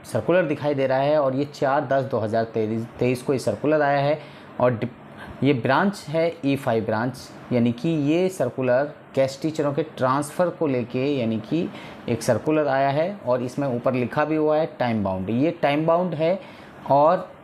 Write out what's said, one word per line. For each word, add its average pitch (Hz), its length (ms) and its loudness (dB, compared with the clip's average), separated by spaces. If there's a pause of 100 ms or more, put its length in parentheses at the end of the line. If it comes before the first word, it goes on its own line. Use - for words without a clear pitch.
circular 170 380 2
दिखाई 147 320 0
दे 135 120 2
रहा 131 120 2
है 147 220 2
और 131 160 0
ये 143 80 0
चार 143 420 0
दस 135 180 2
दो 117 140 -2
हज़ार 110 260 0
तेईस, 113 420 -2 (120)
तेईस 127 240 0
को 147 100 -2
ये 131 60 2
circular 147 440 0
आया 143 160 2
है 147 200 2 (420)
और 123 180 2
डिप-, - 680 -8
ये 143 80 4
branch 139 560 0
है 165 240 0 (120)
ई 139 120 2
five 117 280 0
branch, 113 300 -2 (380)
यानी 120 200 4
कि 165 160 -2
ये 165 400 2
circular 135 640 0 (220)
guest 135 280 0
टीचरों 151 300 0
के 139 100 -2
transfer 143 680 0
को 170 180 -2
लेके, 127 400 -2 (140)
यानी 113 180 0
कि 170 320 -2 (380)
एक 117 140 -2
circular 156 460 2
आया 135 220 2
है 170 260 -2 (100)
और 123 160 2
इसमें 139 260 -2
ऊपर 123 260 0
लिखा 127 300 0
भी 156 120 0
हुआ 151 200 2
है 156 100 2 (120)
time 113 260 0
bound। 95 260 -2
ये 135 200 2
टाइम 151 360 0
bound 170 280 2
है 165 260 0 (500)
और 156 420 4 (120)